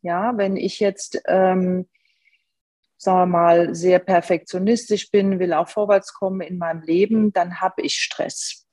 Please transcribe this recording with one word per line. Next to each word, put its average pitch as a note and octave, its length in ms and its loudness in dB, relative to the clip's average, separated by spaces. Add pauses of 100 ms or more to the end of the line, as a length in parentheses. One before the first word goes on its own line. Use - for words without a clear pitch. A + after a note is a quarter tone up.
Ja, F#3+ 360 -2
wenn G3 180 0
ich - 220 -4
jetzt, - 480 -4
ähm, F#3 640 2 (1120)
sagen F#3 300 2
wir F3 80 2
mal, E3+ 380 4
sehr F3+ 240 2
perfektionistisch F#3+ 1120 -2
bin, G3 260 2
will F3+ 140 -2
auch E3 160 0
vorwärts G3+ 460 0
kommen F#3+ 260 -6
in F3 180 -10
meinem E3 240 -6
Leben, G#3 500 2
dann F3 280 -2
habe - 220 -4
ich - 120 -4
Stress. - 800 -8